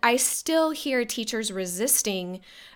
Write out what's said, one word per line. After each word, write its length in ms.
I 140
still 540
hear 340
teachers 480
resisting, 880